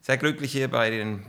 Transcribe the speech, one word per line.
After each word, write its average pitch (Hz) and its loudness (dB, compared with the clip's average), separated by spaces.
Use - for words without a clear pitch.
sehr 131 2
glücklich 143 0
hier 135 -2
bei 117 4
den 107 -2